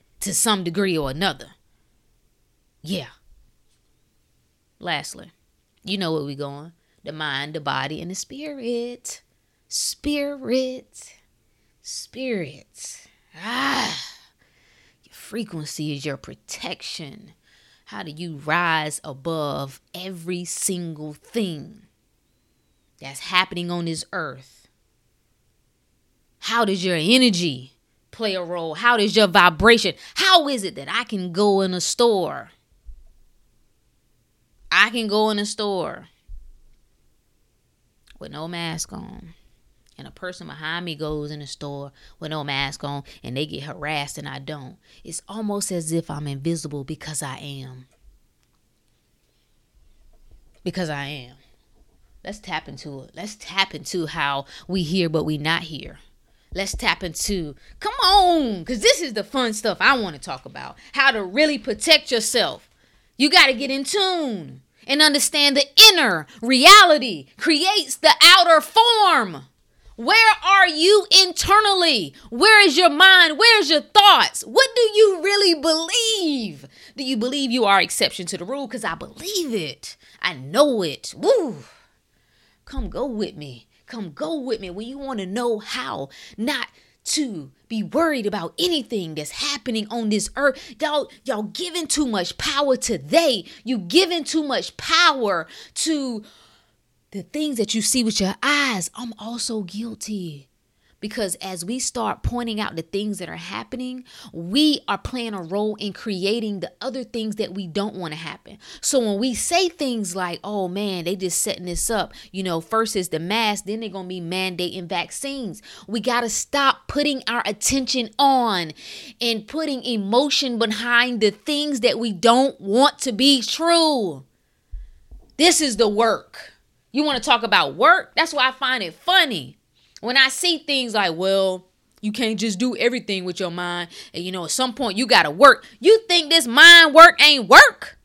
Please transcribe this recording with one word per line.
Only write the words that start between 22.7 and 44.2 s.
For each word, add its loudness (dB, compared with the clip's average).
that's -16
happening -2
on -4
this -8
earth? -12
How -2
does -4
your 0
energy 2
play -6
a -6
role? -8
How 4
does 0
your 6
vibration? 4
How 4
is -4
it -10
that -14
I -4
can -8
go 2
in -2
a -4
store? -2
I 4
can -2
go 2
in -2
a -2
store -6
with -18
no -12
mask -10
on, -16
and -20
a -20
person -14
behind -10
me -8
goes -8
in -12
the -16
store -14
with -10
no -8
mask -6
on, -8
and -12
they -4
get -12
harassed -8
and -14